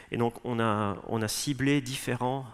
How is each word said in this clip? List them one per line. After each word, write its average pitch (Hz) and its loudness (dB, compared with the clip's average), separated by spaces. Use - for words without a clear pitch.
Et - -2
donc, 117 2
on 120 -2
a, 107 2
on 113 0
a 107 0
ciblé 143 2
différents, 127 -2